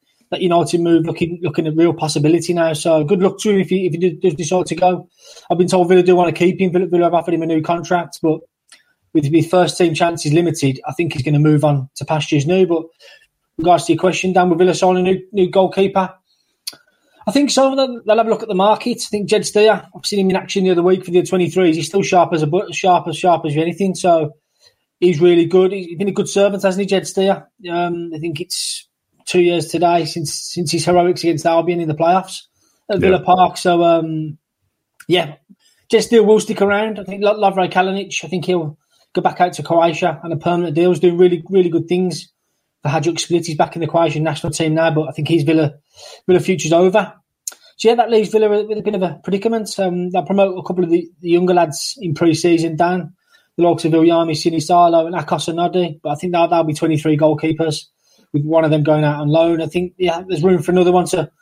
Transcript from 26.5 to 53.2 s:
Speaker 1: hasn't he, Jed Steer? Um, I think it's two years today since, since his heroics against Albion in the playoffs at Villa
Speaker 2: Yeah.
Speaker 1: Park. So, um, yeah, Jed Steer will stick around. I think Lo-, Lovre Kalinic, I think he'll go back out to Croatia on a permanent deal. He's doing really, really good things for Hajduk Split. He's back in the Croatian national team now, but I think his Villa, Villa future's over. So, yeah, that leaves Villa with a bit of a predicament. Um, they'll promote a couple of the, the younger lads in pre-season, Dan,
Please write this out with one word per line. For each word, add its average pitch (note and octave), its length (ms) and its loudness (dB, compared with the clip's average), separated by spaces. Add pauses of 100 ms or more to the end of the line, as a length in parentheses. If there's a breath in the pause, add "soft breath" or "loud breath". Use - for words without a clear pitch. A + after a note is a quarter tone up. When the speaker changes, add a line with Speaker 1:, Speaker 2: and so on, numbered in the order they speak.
Speaker 1:
hasn't F#3+ 180 0
he, G3+ 60 -4
Jed F#3+ 200 -2
Steer? F#3+ 400 -2 (240)
Um, E3+ 440 -4
I D#3 40 -10
think E3 220 -8
it's - 480 -10 (380)
two F3 160 2
years F3 240 0
today E3+ 400 0
since, D#3 260 -8
since - 400 -8
his D#3+ 140 -2
heroics F3 360 2
against E3 220 -2
Albion E3+ 380 0
in D#3+ 60 -6
the D3+ 60 -4
playoffs F3 500 -2 (460)
at G3+ 80 -2
Villa F3+ 200 4
Speaker 2:
Yeah. - 80 -14
Speaker 1:
Park. F3+ 320 2
So, E3+ 260 2
um, D#3+ 540 0 (680)
yeah, E3 280 -2 (560)
Jed A3 140 2
Steer A3+ 180 4
will G#3+ 180 4
stick G#3+ 220 -4
around. G3+ 360 -2
I G#3 60 -12
think G3 180 -12
Lo-, G#3 160 0
Lovre F#3+ 320 0
Kalinic, F#3+ 540 -4
I D#3 40 -12
think E3+ 180 -6
he'll E3 320 -4 (340)
go F3+ 80 -4
back F3 220 -2
out F3+ 120 2
to D3+ 80 -10
Croatia E3 640 0
on E3 80 -8
a D#3 60 -6
permanent F3 360 -4
deal. F3 180 2
He's D#3 80 -4
doing F3 180 2
really, F3 320 4
really F#3 180 2
good E3 200 -2
things F3+ 440 -4 (500)
for D3 60 -6
Hajduk D#3 300 -2
Split. E3+ 260 -2
He's D#3+ 100 -6
back D#3+ 220 -2
in E3 60 -6
the D3+ 40 -2
Croatian D#3 360 0
national D#3 320 -4
team D#3+ 180 -2
now, D#3+ 180 2
but D#3 200 -2
I - 20 -10
think D3 160 -6
his E3 140 2
Villa, D#3 320 0 (520 loud breath)
Villa F3+ 140 4
future's E3 320 -2
over. F#3 400 2 (640 loud breath)
So, A3 140 2
yeah, A#3+ 40 4
that A#3 160 0
leaves A3 200 2
Villa G#3+ 180 2
with G#3 280 -2
a G#3 60 -8
bit G#3 140 -4
of F#3 60 -4
a D3+ 200 -4
predicament. G#3 560 -4
Um, F3+ 320 -2
they'll F3 140 -2
promote F#3+ 340 0
a F3+ 60 -8
couple F3+ 180 -2
of E3 80 -2
the, F3 180 0 (120)
the F3 100 -4
younger F3+ 240 2
lads E3 460 -2
in F3 120 -6
pre-season, E3 640 0
Dan, F3 400 -2 (420)